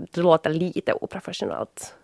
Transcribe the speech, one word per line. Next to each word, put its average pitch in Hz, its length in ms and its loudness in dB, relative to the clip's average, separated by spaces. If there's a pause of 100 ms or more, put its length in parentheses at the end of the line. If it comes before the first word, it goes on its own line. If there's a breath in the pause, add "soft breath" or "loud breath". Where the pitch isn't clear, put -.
(120)
det 170 80 -4
låter 165 300 6
lite 165 420 0
oprofessionellt. - 1120 -6